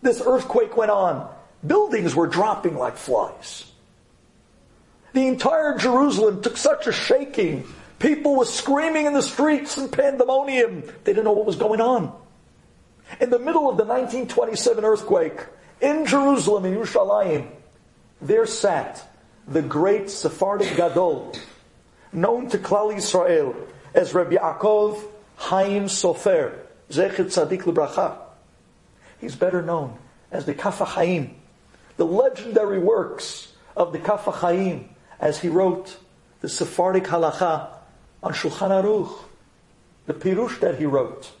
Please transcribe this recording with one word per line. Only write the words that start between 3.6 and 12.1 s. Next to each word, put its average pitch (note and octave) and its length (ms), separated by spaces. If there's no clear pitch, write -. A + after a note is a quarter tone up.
The C4 120
entire C4+ 500
Jerusalem A3 680
took - 140
such - 300
a A#3 60
shaking. F#3+ 760
People D4 380
were B3+ 80
screaming D4+ 640
in D4 80
the C#4 80
streets D4 560
in C4+ 100
pandemonium. C4 920
They G3+ 100
didn't G#3+ 120
know G#3+ 80
what G#3 140
was F#3+ 100
going G#3+ 240
on. A3+ 340